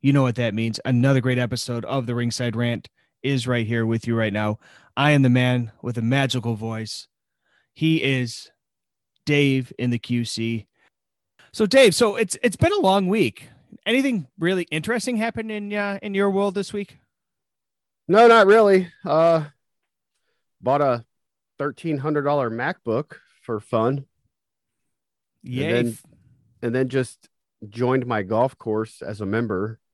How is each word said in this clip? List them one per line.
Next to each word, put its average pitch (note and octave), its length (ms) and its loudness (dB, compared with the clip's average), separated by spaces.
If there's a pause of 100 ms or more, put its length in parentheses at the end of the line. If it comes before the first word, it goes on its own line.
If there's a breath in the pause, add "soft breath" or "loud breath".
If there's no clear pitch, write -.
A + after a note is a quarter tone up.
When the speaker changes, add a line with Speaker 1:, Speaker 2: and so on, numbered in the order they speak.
Speaker 1:
You C#3 120 2
know C#3 100 4
what A#2+ 120 0
that A#2 200 -2
means. A2+ 300 -4
Another C3 340 2
great B2+ 180 0
episode A#2+ 480 -6
of B2+ 220 -4
the A#2+ 80 -4
Ringside A#2+ 400 -4
Rant A#2+ 320 -4 (340)
is C3 240 -2
right A#2+ 220 -2
here A#2 180 0
with A2+ 220 -2
you A#2 80 0
right A2 180 0
now. G#2+ 240 -2 (380 soft breath)
I D3 160 4
am C#3+ 100 6
the B2+ 80 4
man B2 520 2
with A#2 160 -6
a A#2+ 40 -4
magical A#2+ 540 -2
voice. A2 540 -10 (640)
He D#3+ 280 2
is B2+ 480 -4 (760)
Dave C#3 520 2
in B2 120 -2
the A#2 100 -2
Q A#2+ 240 -2
C. A2+ 420 -6 (880 soft breath)
So, A3 140 0
Dave, A#3+ 260 6
so G#3 220 2
it's, A3+ 260 -2
it's A#3 140 0
been F4 180 2
a G#4 60 0
long G3 260 2
week. F3+ 420 -2 (380)
Anything A#3+ 400 0 (140)
really F3 320 0
interesting A3 460 -4
happened A3 340 -6
in, G#3 200 -8
uh, G3+ 300 -6
in G3+ 140 -8
your G3 160 2
world G3 240 0
this G3 180 -6
week? G3+ 240 -10 (1080)
Speaker 2:
No, A3 200 8
not A3+ 200 8
really. G3 440 4 (140)
Uh, D#3+ 400 2 (1120)
bought C3+ 220 2
a B2 240 0 (540)
thirteen D3 400 -4
hundred D3 240 -2
dollar C#3+ 260 0
MacBook A#2+ 680 -4 (260)
for A2 160 -6
fun. B2+ 460 -2 (1400)
Speaker 1:
Yay. B2+ 200 -6
Speaker 2:
And A#2+ 240 0
then, A2 100 -8 (680)
and A#2 120 -4
then C3 140 0
just B2+ 400 -4 (400)
joined B2 380 0
my A2 160 -2
golf A2 340 0
course A2 460 -6
as G#2+ 180 -10
a G#2 40 -6
member. G#2+ 540 -4 (140)